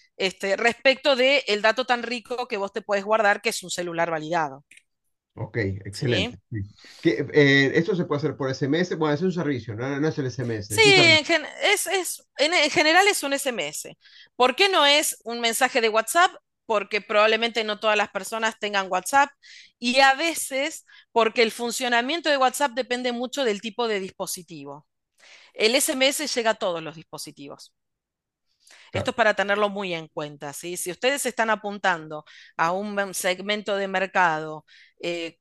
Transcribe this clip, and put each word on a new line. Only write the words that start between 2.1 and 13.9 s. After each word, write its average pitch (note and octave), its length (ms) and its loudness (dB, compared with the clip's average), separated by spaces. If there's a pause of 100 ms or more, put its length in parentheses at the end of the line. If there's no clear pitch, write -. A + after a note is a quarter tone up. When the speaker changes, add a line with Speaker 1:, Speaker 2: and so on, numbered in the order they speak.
Speaker 1:
que A#3 100 -6
vos G3 160 -6
te A3 80 -6
podés G3+ 240 -2
guardar, G#3+ 360 2
que - 80 -2
es - 140 -6
un F3+ 60 -14
celular E3+ 400 -2
validado. D#3 560 -4 (720)
Speaker 2:
Ok, A2 220 -8 (340)
Speaker 1:
¿Sí? C#3+ 440 -2
Speaker 2:
excelente. - 20 -18 (140)
Sí. A#2 60 -8 (440)
Que, D#3+ 320 0
eh, C#3 420 6
¿esto F3+ 200 2
se E3+ 100 0
puede D3 140 -2
hacer C3 160 -2
por C3+ 140 -2
S C3 160 -2
M C#3 140 0
S? F3 160 -2
Bueno, D#3 200 0
es D3 60 -4
un F#3 100 0
servicio, C#3+ 440 -4
no, C3+ 240 -6
no D3+ 80 2
es D#3 100 -2
el C#3+ 80 -2
S C3 160 -6
M A#2 160 -4
S, G2+ 180 -8
es A4+ 60 -2
Speaker 1:
Sí, - 40 -
Speaker 2:
un G4+ 80 6
servicio. E4+ 260 6
Speaker 1:
en D4+ 60 -6
gen-, D#4+ 200 0 (180)
es, G4 240 0
es, F4+ 360 -4 (140)
en, D#4 160 2
en D4+ 160 2
general E4+ 380 4
es G4+ 160 0
un C#4 100 -2
S C#4 160 -2
M G3 180 -4
S. - 300 -12 (380)